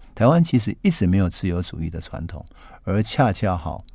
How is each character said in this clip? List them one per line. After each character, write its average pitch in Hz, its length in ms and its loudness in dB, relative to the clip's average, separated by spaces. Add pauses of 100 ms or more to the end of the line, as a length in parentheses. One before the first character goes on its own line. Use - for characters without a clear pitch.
(140)
台 110 120 2
湾 165 160 6
其 165 160 2
实 107 240 -2
一 196 80 4
直 165 160 0
没 92 120 4
有 92 100 2
自 92 200 -4
由 87 140 -2
主 - 200 -8
义 80 80 -4
的 82 100 -10
传 - 280 -10
统， 87 160 -12 (400)
而 98 180 0
恰 113 300 2
恰 92 240 -2
好 78 280 -8 (100)